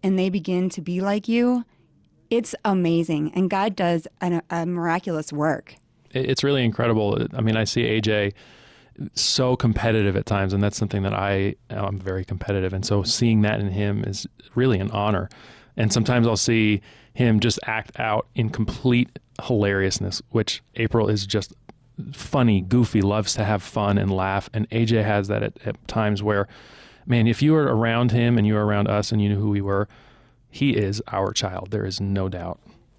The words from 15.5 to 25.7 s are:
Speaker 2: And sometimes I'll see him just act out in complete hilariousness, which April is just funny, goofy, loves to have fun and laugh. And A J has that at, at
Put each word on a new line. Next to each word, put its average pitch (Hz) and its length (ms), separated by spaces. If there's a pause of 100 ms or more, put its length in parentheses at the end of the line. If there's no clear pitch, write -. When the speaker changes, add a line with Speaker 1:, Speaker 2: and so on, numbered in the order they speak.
Speaker 2:
And 110 160
sometimes 120 320
I'll 117 100
see 107 460 (320)
him 113 260
just 117 260
act 110 340
out 110 340
in 110 160
complete - 720 (240)
hilariousness, 98 840
which - 340 (140)
April 113 320
is 98 180
just 98 260 (580)
funny, 120 480
goofy, 107 420
loves 101 340
to 110 80
have 101 180
fun 101 360
and 98 140
laugh. 95 400
And 110 200
A 117 140
J 110 180
has 104 240
that 104 160
at, - 200
at - 240